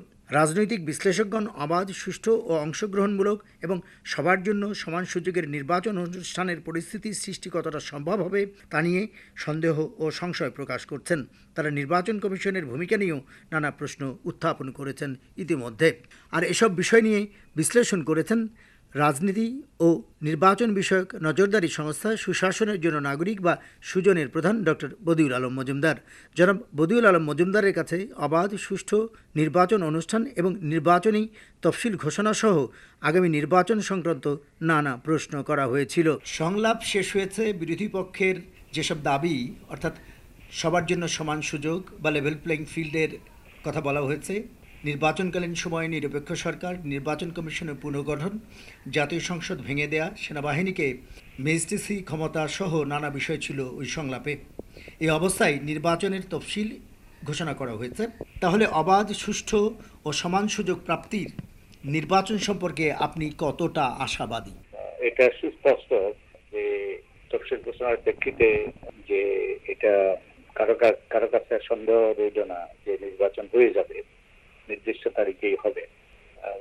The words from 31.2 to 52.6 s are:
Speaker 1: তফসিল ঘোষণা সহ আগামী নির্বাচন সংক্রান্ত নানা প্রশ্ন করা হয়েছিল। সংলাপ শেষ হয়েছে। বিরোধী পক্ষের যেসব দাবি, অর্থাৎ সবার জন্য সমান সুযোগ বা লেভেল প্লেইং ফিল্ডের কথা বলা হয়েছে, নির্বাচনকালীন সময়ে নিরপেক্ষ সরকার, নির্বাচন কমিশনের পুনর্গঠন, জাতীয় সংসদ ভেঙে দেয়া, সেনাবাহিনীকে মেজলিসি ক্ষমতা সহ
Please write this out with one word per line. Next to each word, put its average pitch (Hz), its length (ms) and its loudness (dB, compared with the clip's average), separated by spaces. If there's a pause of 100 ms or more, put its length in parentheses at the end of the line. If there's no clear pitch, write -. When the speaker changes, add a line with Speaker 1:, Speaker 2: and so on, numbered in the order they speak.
Speaker 1:
তফসিল 180 360 0
ঘোষণা 175 360 0
সহ 170 340 4 (340)
আগামী 170 280 4
নির্বাচন 175 500 4
সংক্রান্ত 160 560 -2 (260)
নানা 147 360 2
প্রশ্ন 143 460 -2
করা 143 240 0
হয়েছিল। 143 580 2
সংলাপ 214 560 0
শেষ 190 340 -2
হয়েছে। 202 380 0
বিরোধী 165 340 -4
পক্ষের 190 480 0 (360)
যেসব 156 320 -4
দাবি, 139 520 0 (140)
অর্থাৎ 156 240 -6 (580)
সবার 165 340 2
জন্য 175 220 -2
সমান 151 340 -4
সুযোগ 156 480 -4 (100)
বা 156 120 0
লেভেল 147 320 0
প্লেইং 160 220 -4
ফিল্ডের 156 440 -2 (540)
কথা 151 180 -4
বলা 139 200 0
হয়েছে, 156 580 -4 (240)
নির্বাচনকালীন 165 720 -2
সময়ে 165 320 -4
নিরপেক্ষ 147 460 -4
সরকার, 175 520 -6
নির্বাচন 151 460 -4
কমিশনের 160 500 -8
পুনর্গঠন, 147 580 -4 (520)
জাতীয় 151 300 0
সংসদ 170 400 -6
ভেঙে 143 260 -2
দেয়া, 156 300 -2
সেনাবাহিনীকে 147 800 -2 (420)
মেজলিসি 175 640 -2
ক্ষমতা 156 440 -4
সহ 160 360 -2